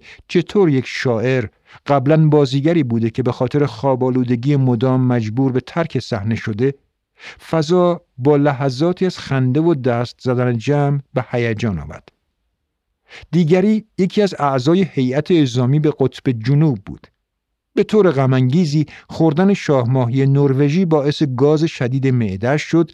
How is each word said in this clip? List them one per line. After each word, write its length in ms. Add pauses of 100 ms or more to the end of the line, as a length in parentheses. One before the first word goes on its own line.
(280)
چطور 420
یک 180
شاعر 600 (400)
قبلاً 420
بازیگری 540
بوده 260
که 140
به 80
خاطر 340
خواب‌آلودگی 920
مدام 460
مجبور 500
به 80
ترک 400
صحنه 360
شده، 380 (760)
فضا 520 (160)
با 180
لحظاتی 720
از 120
خنده 420
و 140
دست 480
زدن 360
جمع 420 (140)
به 180
هیجان 480
آمد. 300 (1200)
دیگری 540 (120)
یکی 240
از 180
اعضای 520
هیئت 400
اعزامی 480
به 200
قطب 320
جنوب 540
بود. 220 (680)
به 80
طور 280
غم‌انگیزی 720 (240)
خوردن 440
شاه 360
ماهی 360
نروژی 600
باعث 380
گاز 400
شدید 440
معده‌اش 540
شد 320